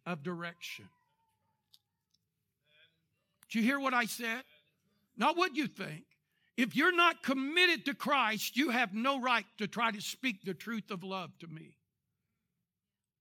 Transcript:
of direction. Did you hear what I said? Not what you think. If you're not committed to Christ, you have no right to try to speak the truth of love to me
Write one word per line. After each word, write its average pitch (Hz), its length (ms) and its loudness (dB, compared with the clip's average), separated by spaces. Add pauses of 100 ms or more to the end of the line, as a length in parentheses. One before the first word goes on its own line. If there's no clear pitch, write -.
of 165 200 -8
direction. 170 680 -10 (2500)
Did - 180 -2
you - 20 6
hear 269 160 4
what 262 160 0
I 240 120 2
said? 233 380 -6 (720)
Not 285 200 4
what 349 180 2
you 262 140 0
think. 160 360 -10 (520)
If 233 180 0
you're 302 160 6
not 339 320 4
committed 294 600 2
to 277 100 -2
Christ, 226 600 0
you 277 140 2
have 233 220 2
no 254 280 0
right 233 260 0 (120)
to 208 100 -2
try 226 240 0
to 208 80 -8
speak - 420 -4
the 185 120 -6
truth 220 360 -8
of 190 140 -8
love 190 340 -8
to 170 80 -16
me 160 320 -16 (1400)